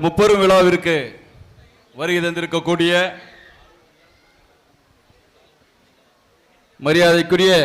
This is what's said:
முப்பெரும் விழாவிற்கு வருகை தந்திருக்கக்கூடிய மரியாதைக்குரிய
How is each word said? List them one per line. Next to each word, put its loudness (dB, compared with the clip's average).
முப்பெரும் 0
விழாவிற்கு 2
வருகை -4
தந்திருக்கக்கூடிய -4
மரியாதைக்குரிய 2